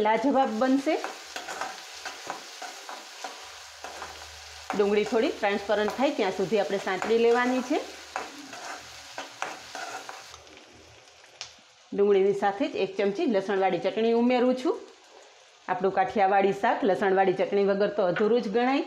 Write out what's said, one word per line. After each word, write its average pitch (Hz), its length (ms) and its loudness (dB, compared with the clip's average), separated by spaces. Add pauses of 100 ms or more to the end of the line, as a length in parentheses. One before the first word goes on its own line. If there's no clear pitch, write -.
લાજવાબ 233 560 4
બનશે. 277 340 2 (3750)
ડુંગળી 208 340 4
થોડી 247 240 2
ટ્રાન્સપરન્ટ 208 600 0
થાય 277 200 2
ત્યાં 190 220 0
સુધી 196 240 2
આપણે 196 240 -2
સાંતળી 208 400 2
લેવાની 247 420 2
છે. 302 100 0 (4000)
ડુંગળીની 196 500 4
સાથે 202 240 0
જ - 80 -8
એક 190 220 -2
ચમચી 208 380 0
લસણવાળી 190 500 0
ચટણી 226 380 2
ઉમેરું 247 320 4
છું. 320 200 -2 (920)
આપણું 190 300 0
કાઠિયાવાડી 196 640 4
શાક 233 220 2
લસણવાળી 190 560 4
ચટણી 196 320 4
વગર 202 260 2
તો 214 140 2
અધૂરું 220 300 4
જ 208 80 -4
ગણાય, 247 380 2